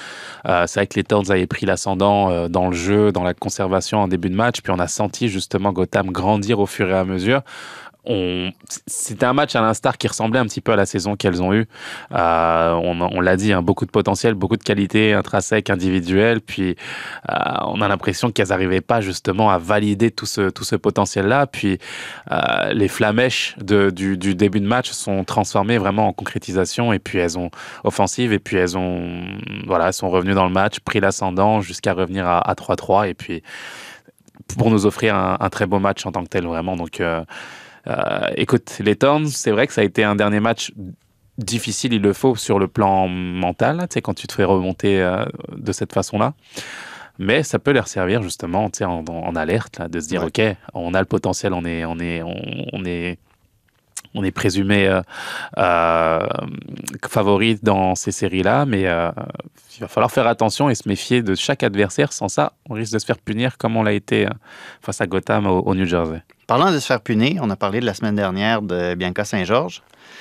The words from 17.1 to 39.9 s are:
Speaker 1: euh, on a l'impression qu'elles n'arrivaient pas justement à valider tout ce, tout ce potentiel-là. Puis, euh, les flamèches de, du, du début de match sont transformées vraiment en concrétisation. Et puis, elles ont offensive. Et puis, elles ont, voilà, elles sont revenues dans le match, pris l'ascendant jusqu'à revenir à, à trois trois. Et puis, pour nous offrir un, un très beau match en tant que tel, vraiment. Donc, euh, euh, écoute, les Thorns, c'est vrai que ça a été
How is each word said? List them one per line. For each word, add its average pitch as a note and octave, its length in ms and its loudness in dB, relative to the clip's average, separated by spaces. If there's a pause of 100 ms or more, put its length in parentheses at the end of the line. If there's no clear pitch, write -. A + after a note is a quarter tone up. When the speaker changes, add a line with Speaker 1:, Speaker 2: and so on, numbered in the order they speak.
Speaker 1:
euh, - 60 -2 (320)
on G#2+ 160 -2
a G2+ 60 2
l'impression G2+ 420 0
qu'elles G2+ 180 0
n'arrivaient F#2 320 2
pas A2+ 220 2
justement G2 480 2
à F#2 80 4
valider G#2 520 2
tout - 140 -10
ce, G2+ 240 0
tout - 160 -6
ce - 120 -2
potentiel-là. G#2 720 2
Puis, G2 300 -2 (520)
euh, G1+ 420 0
les G2 160 2
flamèches A#2 720 0
de, G2+ 320 4
du, F#2+ 260 -2
du F#2+ 180 0
début G2+ 260 2
de G2 60 0
match B2 240 0
sont G2 340 -4
transformées G#2 520 0
vraiment G2+ 320 2
en - 60 -4
concrétisation. A2+ 800 -2
Et F#2 60 0
puis, - 180 -4
elles F2 200 0
ont F2 120 -6 (340)
offensive. G#2+ 480 0
Et G2+ 60 2
puis, - 180 -4
elles F2+ 220 2
ont, F2 480 -6 (400)
voilà, F2 220 2
elles F#2+ 40 0
sont - 160 -4
revenues F#2 260 2
dans F#2+ 120 6
le F2+ 60 0
match, F#2+ 280 2
pris - 200 0
l'ascendant G2 600 2
jusqu'à F2+ 320 -4
revenir F#2 340 -2
à, F2 220 2
à F#2 60 0
trois - 220 -4
trois. G2+ 320 2
Et F2 60 -4
puis, - 280 -10 (1120)
pour A#2 140 4
nous G#2 160 4
offrir G#2 280 2
un, F#2 260 0
un G2 100 0
très - 160 -2
beau G2 120 0
match G2 280 0
en F2+ 60 -6
tant F2+ 100 -4
que E2+ 60 -10
tel, F2 180 -2
vraiment. E2+ 300 -4
Donc, E2 240 -8
euh, E2 220 0 (640)
euh, G1+ 500 -2
écoute, - 340 0 (100)
les G#2 160 4
Thorns, D3+ 320 2
c'est C3 220 -2
vrai A2 160 4
que - 60 -8
ça - 80 0
a G#2 40 6
été G#2 200 2